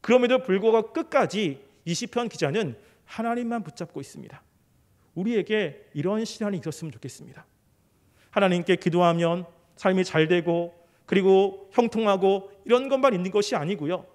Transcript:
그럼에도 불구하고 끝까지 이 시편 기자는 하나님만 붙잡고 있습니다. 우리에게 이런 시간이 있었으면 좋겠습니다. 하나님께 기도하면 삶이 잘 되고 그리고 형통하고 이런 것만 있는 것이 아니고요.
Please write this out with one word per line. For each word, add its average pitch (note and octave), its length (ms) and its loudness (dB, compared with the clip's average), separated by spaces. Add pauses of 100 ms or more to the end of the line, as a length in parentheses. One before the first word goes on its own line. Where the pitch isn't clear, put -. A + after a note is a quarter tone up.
그럼에도 B3 400 4
불구하고 A3 500 2
끝까지 G#3 680 -2 (240)
이 E3+ 80 -4
시편 A#3+ 360 -4
기자는 D#3 460 -6 (300)
하나님만 A#3 580 -6
붙잡고 C#3+ 380 -14
있습니다. - 440 -18 (720)
우리에게 G3+ 760 -4
이런 G3 320 -2
시간이 G#3 320 -6
있었으면 D#3+ 340 -10
좋겠습니다. - 540 -18 (840)
하나님께 F#3 460 2
기도하면 E3+ 680 2 (320)
삶이 F#3+ 260 0
잘 D#3+ 240 2
되고 E3+ 460 0 (320)
그리고 F#3+ 680 2
형통하고 G3+ 800 0 (140)
이런 B3+ 240 2
것만 C4 240 2
있는 F3+ 180 -4
것이 G#3 240 -2
아니고요. D#3+ 580 -4